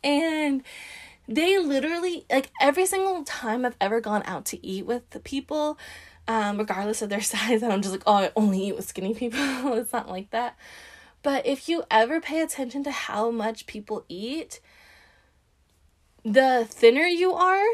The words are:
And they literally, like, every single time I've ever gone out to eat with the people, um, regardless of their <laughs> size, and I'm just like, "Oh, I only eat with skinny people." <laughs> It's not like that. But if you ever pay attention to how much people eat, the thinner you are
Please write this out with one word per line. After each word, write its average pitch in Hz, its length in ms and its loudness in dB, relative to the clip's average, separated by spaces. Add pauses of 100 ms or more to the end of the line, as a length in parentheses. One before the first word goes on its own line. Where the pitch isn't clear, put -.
And 294 600 0 (640)
they 330 300 2
literally, 330 720 -2
like, 269 180 2 (120)
every 294 240 4
single 381 380 0
time 262 420 -4
I've 247 160 -4
ever 208 200 0
gone 208 240 -2
out 175 220 -8
to - 180 -10
eat 190 200 -6
with 240 260 -6
the - 80 -12
people, 302 580 -4 (500)
um, 208 300 0
regardless 208 440 -4
of 208 80 -6
their 202 120 -2
<laughs> - 0 -
size, 220 420 0
and 233 100 0
I'm 196 80 0
just 196 120 -2
like, 190 140 -8
"Oh, 208 80 6
I 196 200 2
only 202 320 2
eat 196 80 -4
with - 120 -10
skinny 190 260 -4
people." 233 260 -4
<laughs> 262 360 -2
It's 226 180 -4
not 220 160 -6
like 185 220 -10
that. 233 260 -4 (680)
But 277 220 0
if 277 200 -2
you 330 220 -2
ever 240 320 4
pay 311 180 -4
attention 277 440 -4
to 285 80 -6
how 233 400 -4
much 214 340 -4
people 220 420 -10
eat, 226 520 -10 (1600)
the 247 460 4
thinner 262 380 6
you 359 260 2
are 370 400 4